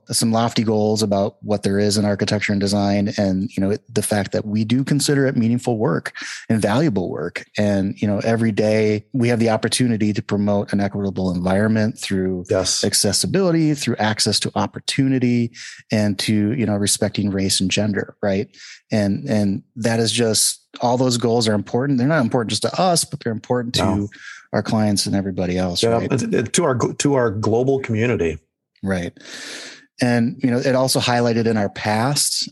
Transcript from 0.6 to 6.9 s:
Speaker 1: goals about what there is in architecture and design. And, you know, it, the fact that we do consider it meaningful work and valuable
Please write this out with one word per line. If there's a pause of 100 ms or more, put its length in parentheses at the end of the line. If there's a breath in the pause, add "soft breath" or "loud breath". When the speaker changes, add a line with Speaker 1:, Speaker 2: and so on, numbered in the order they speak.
Speaker 1:
goals
about
what
there
is
in
architecture
and
design.
And,
you
know,
it, (120)
the
fact
that
we
do
consider
it
meaningful
work (340 loud breath)
and
valuable